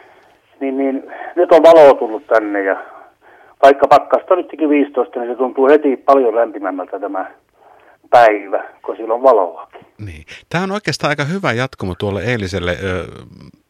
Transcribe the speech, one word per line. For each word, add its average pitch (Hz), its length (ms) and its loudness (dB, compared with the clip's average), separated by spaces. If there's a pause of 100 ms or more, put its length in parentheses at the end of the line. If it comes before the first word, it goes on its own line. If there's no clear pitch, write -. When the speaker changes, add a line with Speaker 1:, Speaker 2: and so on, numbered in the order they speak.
(600)
Speaker 1:
niin, 135 180 -8
niin, 135 260 -6 (320)
nyt 175 160 0
on 160 120 6
valoa 156 300 8
tullut 110 340 -6
tänne 104 360 -2
ja 95 200 -4 (800)
vaikka 143 240 4
pakkasta 139 480 2
nyt 175 120 -6
teki 147 220 -6
viisitoista, 139 500 -2
niin 120 120 -8
se 123 60 -8
tuntuu 131 320 -2
heti 151 280 2
paljon 131 380 2
lämpimämmältä 98 640 -6
tämä 95 260 -8 (840)
päivä, 107 540 2 (220)
kun - 100 -10
siellä 110 180 -6
on 123 100 -4
valoa. 98 440 2 (380)
Speaker 2:
Niin. 78 200 -18 (240)
Tämä 175 140 -4
on 190 80 -8
oikeastaan 170 380 -6
aika 147 140 -6
hyvä 165 280 -6
jatkumo 113 440 -8
tuolle 101 280 -6
eiliselle, 95 480 -6 (120)
ö, 92 220 -6 (640)